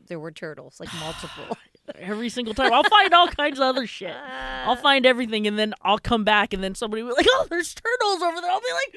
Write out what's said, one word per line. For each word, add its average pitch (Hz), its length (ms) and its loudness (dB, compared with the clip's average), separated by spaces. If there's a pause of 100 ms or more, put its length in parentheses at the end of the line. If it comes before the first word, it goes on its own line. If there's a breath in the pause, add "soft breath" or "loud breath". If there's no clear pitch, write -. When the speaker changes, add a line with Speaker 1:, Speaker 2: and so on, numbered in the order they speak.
Speaker 1:
there 170 140 -12
were 160 120 -12
turtles, 147 480 -16
like, - 200 -12
multiple. 156 580 -10 (180)
<laughs> - 200 -18
Speaker 2:
Every 214 340 -6
single 226 240 -6
time. 262 180 2
I'll 262 120 6
find 403 320 6
all 349 140 8
kinds 294 280 -4
of 277 60 0
other 262 240 0
shit. 175 280 -10
I'll 262 580 -6
Speaker 1:
Uh. - 20 0
Speaker 2:
find 277 320 4
everything, 226 400 0
and 208 100 -2
then 214 240 0
I'll 202 160 4
come 220 260 0
back, 208 300 2
and 190 100 -6
then 190 120 -6
somebody 220 260 -6
will 240 140 -8
be - 20 -
like, 330 140 4
"Oh, 523 180 0
there's 339 240 -4
turtles 440 480 -2
over 339 200 -2
there." 349 100 -4
I'll 392 100 0
be 508 120 -4
like, 523 240 -6